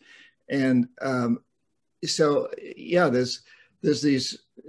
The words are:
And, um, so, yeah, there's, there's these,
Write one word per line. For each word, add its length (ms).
And, 380
um, 380
so, 440
yeah, 320
there's, 340
there's 220
these, 340